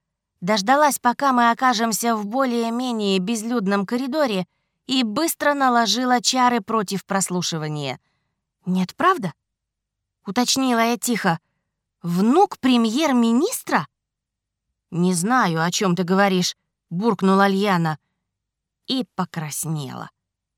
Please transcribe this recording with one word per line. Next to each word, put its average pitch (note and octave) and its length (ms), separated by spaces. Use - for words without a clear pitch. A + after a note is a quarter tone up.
Дождалась, B3 540
пока C4+ 340
мы A#3+ 160
окажемся A#3 640
в G#3 120
более-менее A#3 920
безлюдном G3+ 680
коридоре, B3 580
и C4 160
быстро D4 540
наложила B3 640
чары B3 400
против G#3 440
прослушивания. D#3 920
«Нет, F#3 280
правда?» C#4+ 380
уточнила A#3+ 580
я A#3+ 120
тихо. G3 420
«Внук A3 560
премьер-министра?» B3 1300
«Не F3+ 240
знаю, F3 480
о F3 80
чём F3+ 240
ты F3+ 80
говоришь», F#3+ 520
буркнула G3 560
Льяна F#3+ 500
и B3+ 200
покраснела. D3+ 960